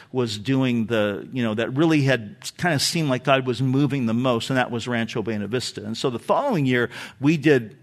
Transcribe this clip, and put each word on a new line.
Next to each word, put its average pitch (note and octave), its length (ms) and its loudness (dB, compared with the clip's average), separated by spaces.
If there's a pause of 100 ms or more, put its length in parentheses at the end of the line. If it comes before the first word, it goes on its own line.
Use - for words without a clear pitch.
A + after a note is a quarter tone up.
(100)
was A#2+ 260 -2
doing B2 500 0
the, G#2 460 0
you B2+ 120 -2
know, G#2+ 100 0
that A#2 220 -2
really D#3+ 260 4
had B2+ 340 0 (200)
kinda E3 240 0
seemed D#3+ 280 0
like B2+ 140 0
God C3+ 240 2
was B2 160 -2
moving C3+ 440 2
the A2 80 0
most, A#2+ 360 0
and C3+ 60 0
that B2 160 0
was A#2 160 -6
Rancho A2+ 340 -2
Buena G#2 240 -4
Vista. A2 380 -6
And A2 120 -8
so C#3 140 -2
the A#2 80 -4
following G#3 480 0
year, B2 240 2 (300)
we D3+ 160 4
did B2+ 460 2